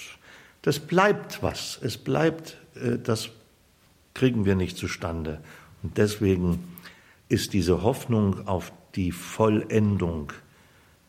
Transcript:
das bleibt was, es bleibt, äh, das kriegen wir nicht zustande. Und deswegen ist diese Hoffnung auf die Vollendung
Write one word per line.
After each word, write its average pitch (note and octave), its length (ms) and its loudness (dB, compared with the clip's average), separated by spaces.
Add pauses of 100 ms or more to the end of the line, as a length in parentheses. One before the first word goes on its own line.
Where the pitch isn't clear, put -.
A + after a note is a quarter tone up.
(600)
das D3+ 180 0
bleibt F#3+ 640 0
was, - 400 -4
es A#2 160 -6
bleibt, D#3 600 -2 (180)
äh, A#2+ 220 -2
das A#2 320 -2 (840)
kriegen A#2 320 2
wir G2 100 4
nicht F2+ 220 0
zustande. E2 640 -6 (420)
Und F2 160 -8
deswegen F#2 800 2 (540)
ist - 240 0
diese F2 300 2
Hoffnung G#2+ 640 2
auf F2+ 240 -4 (240)
die F2+ 160 0
Vollendung G2+ 1200 2 (760)